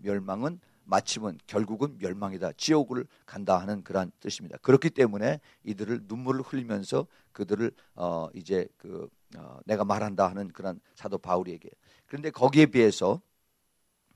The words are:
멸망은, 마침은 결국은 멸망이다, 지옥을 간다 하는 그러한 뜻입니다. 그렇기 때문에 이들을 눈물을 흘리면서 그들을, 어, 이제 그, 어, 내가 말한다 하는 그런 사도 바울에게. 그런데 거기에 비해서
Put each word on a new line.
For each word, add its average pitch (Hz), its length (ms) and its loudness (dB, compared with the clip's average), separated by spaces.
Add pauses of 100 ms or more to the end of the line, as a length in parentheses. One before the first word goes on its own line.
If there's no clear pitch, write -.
멸망은, 101 580 -4 (240)
마침은 95 600 0
결국은 110 520 -2
멸망이다, 95 600 -6
지옥을 131 480 2 (180)
간다 98 340 2
하는 98 240 -4
그러한 92 380 -2
뜻입니다. - 380 -10
그렇기 131 320 2
때문에 120 500 0 (240)
이들을 107 440 -6
눈물을 127 340 -4
흘리면서 123 640 -4 (260)
그들을, 104 400 -2 (220)
어, 85 400 -4
이제 92 420 -2
그, - 320 -12 (280)
어, 65 280 -18
내가 104 200 2
말한다 101 440 2
하는 98 200 -6
그런 92 300 -8 (160)
사도 98 220 -6
바울에게. 90 540 -4 (360)
그런데 147 240 -8
거기에 139 360 8
비해서 107 540 4 (960)